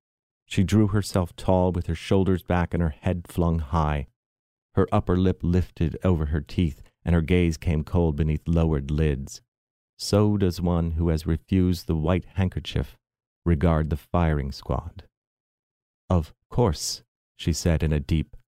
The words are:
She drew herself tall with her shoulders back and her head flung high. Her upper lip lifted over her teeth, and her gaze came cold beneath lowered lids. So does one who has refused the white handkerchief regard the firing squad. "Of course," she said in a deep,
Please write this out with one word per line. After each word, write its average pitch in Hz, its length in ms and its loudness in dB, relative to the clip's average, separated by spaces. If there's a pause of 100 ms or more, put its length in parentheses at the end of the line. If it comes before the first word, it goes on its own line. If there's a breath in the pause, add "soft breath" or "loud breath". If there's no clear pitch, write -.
(460)
She - 180 0
drew 104 260 4
herself 95 460 -2
tall 92 360 2
with 87 160 -4
her 82 80 -4
shoulders 95 480 0
back 87 320 -2
and 85 80 0
her 82 60 0
head 87 380 -4
flung 85 300 0
high. 76 480 -2 (680)
Her 95 160 2
upper 92 260 2
lip 92 240 2
lifted 87 600 0
over 82 240 2
her 73 140 -2
teeth, - 420 -4 (200 soft breath)
and 85 120 2
her 82 80 4
gaze 87 340 2
came 78 260 -2
cold 82 320 0
beneath 78 320 -2
lowered 78 440 0
lids. 73 500 -2 (540)
So 104 420 2
does 92 220 0
one 85 320 0
who 82 180 0
has 80 180 -2
refused 90 580 0
the 85 100 -2
white 82 380 0
handkerchief - 640 -4 (480)
regard 80 440 2
the 78 60 -2
firing 76 560 -2
squad. - 560 -8 (1000)
"Of 85 240 0 (160)
course," - 540 -2 (340)
she - 160 -2
said 80 300 0
in 76 100 0
a 73 80 0
deep, 76 340 -2 (120)